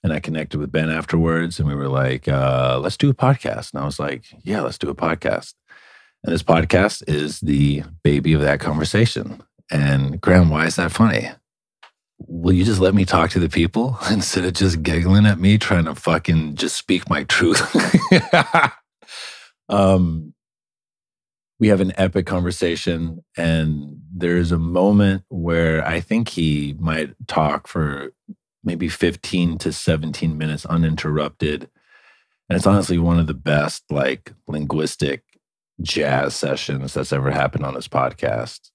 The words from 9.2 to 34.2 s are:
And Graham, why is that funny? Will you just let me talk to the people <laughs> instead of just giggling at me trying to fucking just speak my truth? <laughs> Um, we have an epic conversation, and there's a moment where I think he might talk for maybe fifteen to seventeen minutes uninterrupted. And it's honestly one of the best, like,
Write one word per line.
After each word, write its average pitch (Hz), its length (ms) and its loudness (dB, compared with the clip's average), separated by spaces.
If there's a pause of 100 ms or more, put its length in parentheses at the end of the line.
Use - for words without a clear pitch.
And 71 520 0
Graham, 90 260 6
why 78 160 2
is 82 120 -2
that 85 140 0
funny? 87 380 0 (920)
Will 85 360 0
you 90 100 4
just 104 160 2
let 95 140 4
me 98 100 6
talk 85 280 2
to 90 80 0
the 82 100 0
people 110 540 0
<laughs> - 60 -2
instead 92 360 0
of 87 80 -2
just 85 280 2
giggling 90 440 6
at 98 120 4
me 101 200 6
trying 87 260 2
to 80 100 -4
fucking 80 600 0
just - 220 -4
speak - 340 -2
my 73 140 -2
truth? - 360 2 (500)
<laughs> 160 640 2 (960)
Um, 92 640 2 (1300)
we 107 80 4
have 98 140 4
an 92 160 0
epic 92 260 0
conversation, 85 1000 -2 (140)
and 78 640 -2 (100)
there's 87 400 0
a 85 80 0
moment 95 680 2
where 82 580 0
I 82 140 -2
think 110 300 -2
he 73 480 -2
might 78 320 -4 (160)
talk 73 400 -2
for 69 480 -6 (500)
maybe 85 240 -4
fifteen 85 680 -2
to 80 160 -4
seventeen 78 640 -2
minutes 76 260 -6
uninterrupted. 76 1040 -2 (800)
And 85 80 0
it's 87 100 0
honestly 95 300 2
one 85 220 4
of 82 80 2
the 76 80 -4
best, 73 560 -2
like, 67 420 -4 (140)